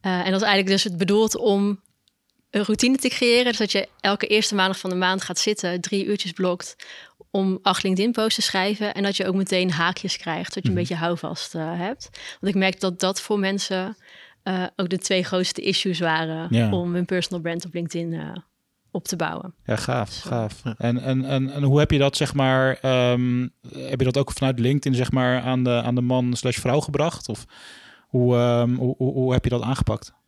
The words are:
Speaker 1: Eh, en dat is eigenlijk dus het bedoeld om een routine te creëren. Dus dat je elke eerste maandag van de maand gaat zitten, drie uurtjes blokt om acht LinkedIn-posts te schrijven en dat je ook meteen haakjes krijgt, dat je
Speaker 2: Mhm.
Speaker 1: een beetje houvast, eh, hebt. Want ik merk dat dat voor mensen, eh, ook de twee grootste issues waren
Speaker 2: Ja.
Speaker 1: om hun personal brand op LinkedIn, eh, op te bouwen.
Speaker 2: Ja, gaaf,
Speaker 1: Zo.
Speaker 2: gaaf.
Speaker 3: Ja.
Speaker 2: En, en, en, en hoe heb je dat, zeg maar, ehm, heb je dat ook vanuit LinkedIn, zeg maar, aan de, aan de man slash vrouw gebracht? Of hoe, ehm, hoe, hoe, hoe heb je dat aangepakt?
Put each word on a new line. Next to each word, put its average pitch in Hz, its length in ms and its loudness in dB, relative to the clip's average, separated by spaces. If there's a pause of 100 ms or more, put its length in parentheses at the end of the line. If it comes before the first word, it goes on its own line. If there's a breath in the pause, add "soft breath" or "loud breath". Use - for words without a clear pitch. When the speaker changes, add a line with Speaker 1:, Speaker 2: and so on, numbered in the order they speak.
Speaker 1:
Eh, 190 120 -2
en 180 120 0
dat 190 160 2
is 214 60 2
eigenlijk 196 200 4
dus 196 180 4
het 180 120 -4
bedoeld 202 400 2
om 202 440 2 (680)
een 208 140 0
routine 240 320 4
te 262 120 0
creëren. 240 360 4
Dus 233 120 2
dat 214 160 -2
je - 160 0 (120)
elke 202 260 0
eerste 214 280 2
maandag 190 240 2
van 185 120 -6
de 180 60 -2
maand 185 260 2
gaat - 160 -6
zitten, 185 420 -2
drie 196 260 -2
uurtjes 196 260 -2
blokt 180 440 -4 (540 loud breath)
om 190 320 0
acht 185 200 0
LinkedIn-posts 220 520 0
te 220 80 -2
schrijven 202 520 0
en 196 80 -2
dat 196 140 0
je 190 100 -2
ook 190 80 0
meteen 185 360 2
haakjes 170 460 -2
krijgt, 170 380 -6
dat 190 80 -6
je 131 60 0
Speaker 2:
Mhm. - 20 -
Speaker 1:
een 185 40 0
beetje 175 200 -2 (100)
houvast, - 500 -4
eh, 165 240 -6
hebt. 202 320 -8 (300 loud breath)
Want - 140 -2
ik 196 60 2
merk 190 200 0
dat 185 200 -2
dat 190 200 0
voor 208 180 -2
mensen, 196 580 -2 (460 loud breath)
eh, 185 200 -2 (140)
ook 180 120 -2
de 185 100 -2
twee 185 260 0
grootste - 360 -2
issues 185 380 -2
waren 160 520 -2
Speaker 2:
Ja. 117 220 4
Speaker 1:
om 175 220 -2
hun 175 100 0
personal 180 380 -4
brand 170 220 -6
op 170 100 -14
LinkedIn, 170 380 -6
eh, 156 240 -8 (540)
op - 180 -6
te 185 80 -4
bouwen. 160 380 -6 (100)
Speaker 2:
Ja, 110 120 -2
gaaf, 123 360 -2
Speaker 1:
Zo. - 160 -12
Speaker 2:
gaaf. 113 360 -4
Speaker 3:
Ja. 117 140 -6
Speaker 2:
En, 120 240 0
en, 131 220 0
en, 135 280 0
en 143 100 -4
hoe 139 160 6
heb 151 120 4
je 151 80 4
dat, 139 180 2
zeg - 180 0
maar, 131 460 2
ehm, 123 680 2 (260)
heb 135 240 -6
je 127 60 2
dat 127 140 2
ook 139 140 0
vanuit 131 260 0
LinkedIn, 131 400 2
zeg 127 140 0
maar, 127 300 2
aan 127 220 0
de, 123 60 2 (140)
aan 120 100 0
de 123 60 2
man 123 360 2
slash - 220 -2
vrouw 135 220 2
gebracht? 143 480 -2
Of 110 160 -8 (640 loud breath)
hoe, 123 280 4
ehm, 120 380 4
hoe, 123 240 0
hoe, 131 140 0
hoe 131 200 0
heb 131 120 2
je 123 60 2
dat 120 120 0
aangepakt? 117 500 -2 (140)